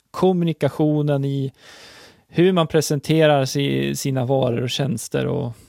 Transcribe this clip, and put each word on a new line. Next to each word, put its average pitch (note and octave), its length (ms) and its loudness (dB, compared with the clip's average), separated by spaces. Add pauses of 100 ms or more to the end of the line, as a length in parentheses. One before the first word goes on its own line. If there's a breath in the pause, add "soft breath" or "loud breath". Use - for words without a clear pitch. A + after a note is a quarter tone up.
(120)
kommunikationen, D3+ 1160 0
i C#3 280 -4 (760 loud breath)
hur F3+ 240 2
man E3+ 160 2
presenterar D3+ 800 2
si-, C#3 500 -2
sina C3 300 -4
varor B2+ 360 0
och B2 80 -4
tjänster C3 580 -4
och B2+ 260 -4 (160 soft breath)